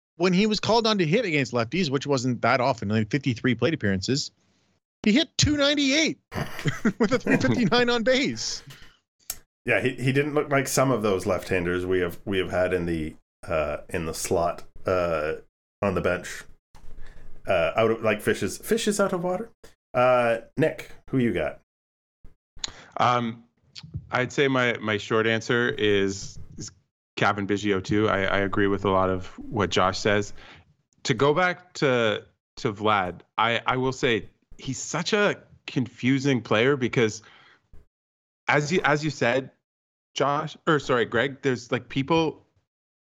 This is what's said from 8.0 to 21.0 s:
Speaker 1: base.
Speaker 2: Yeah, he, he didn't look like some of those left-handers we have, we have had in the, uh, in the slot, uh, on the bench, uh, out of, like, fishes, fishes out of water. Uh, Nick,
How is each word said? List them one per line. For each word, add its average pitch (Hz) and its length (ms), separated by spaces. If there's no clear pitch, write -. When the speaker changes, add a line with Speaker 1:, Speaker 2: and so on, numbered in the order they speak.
Speaker 1:
base. 226 600
Speaker 2:
Yeah, 113 140
he, 123 100
he 127 220
didn't 143 220
look 143 160
like 139 180
some 139 220
of 113 120
those 95 240
left-handers 90 580
we 92 160
have, 87 240
we 98 140
have 90 120
had 90 220
in 87 140
the, 80 280
uh, 76 320
in 85 160
the 80 80
slot, 85 500
uh, 82 480
on 101 120
the 87 60
bench, 87 440
uh, 82 300
out 113 140
of, 113 120
like, 107 200
fishes, 104 340
fishes 214 420
out 196 140
of 175 100
water. 185 280
Uh, 123 460
Nick, - 340